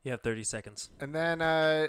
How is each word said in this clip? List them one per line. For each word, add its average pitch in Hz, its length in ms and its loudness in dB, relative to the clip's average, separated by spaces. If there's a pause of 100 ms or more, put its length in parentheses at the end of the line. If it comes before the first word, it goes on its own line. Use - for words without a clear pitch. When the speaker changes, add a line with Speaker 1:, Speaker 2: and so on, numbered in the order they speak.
Speaker 1:
You 131 60 -6
have 117 100 -6
thirty 110 220 -2
seconds. 104 460 -10 (100)
Speaker 2:
And 143 160 -8
then, 165 260 0
uh, 156 480 4